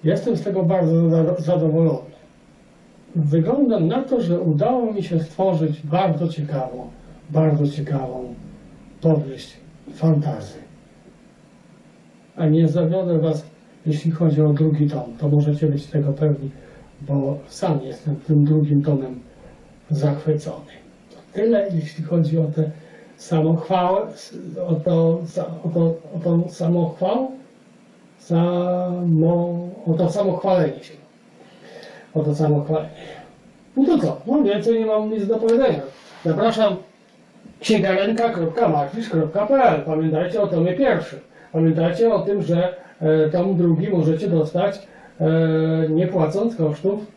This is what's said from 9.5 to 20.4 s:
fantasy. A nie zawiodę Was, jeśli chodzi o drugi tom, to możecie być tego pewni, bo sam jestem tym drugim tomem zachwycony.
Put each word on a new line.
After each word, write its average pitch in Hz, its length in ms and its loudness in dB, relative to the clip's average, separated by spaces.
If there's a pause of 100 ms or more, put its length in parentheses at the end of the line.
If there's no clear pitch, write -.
fantasy. 147 640 0 (1800)
A 160 100 -2
nie 156 220 4
zawiodę 175 520 0
Was, 156 260 -2 (400)
jeśli 156 260 0
chodzi 151 300 2
o 151 120 4
drugi 147 360 2
tom, 123 140 -6 (160)
to 147 100 0
możecie 147 380 2
być 139 180 -2
tego 143 280 -2
pewni, 143 360 -2 (520)
bo 139 360 -2 (100)
sam 156 360 -2
jestem 147 320 -6
tym 147 300 2
drugim 147 380 2
tomem 131 360 -2 (680)
zachwycony. 147 840 -2 (640)